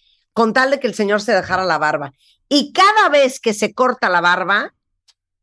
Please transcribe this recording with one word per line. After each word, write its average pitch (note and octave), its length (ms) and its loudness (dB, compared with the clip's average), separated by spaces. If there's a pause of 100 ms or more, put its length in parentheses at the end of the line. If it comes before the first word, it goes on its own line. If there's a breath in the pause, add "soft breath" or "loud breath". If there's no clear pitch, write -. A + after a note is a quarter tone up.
(340)
con A3+ 200 0
tal C4 180 2
de C#4 80 0
que B3+ 80 -2
el - 80 -6
señor G#3 260 -2
se A3 120 -2
dejara F#3 320 -2
la D#3+ 120 -2
barba. D3 340 -2 (380)
Y C#4+ 240 0
cada G4 360 4
vez C#4 300 2
que A3 140 -2
se G#3+ 200 -4
corta A#3+ 360 -2
la F3 120 0
barba, F3+ 520 -2 (680)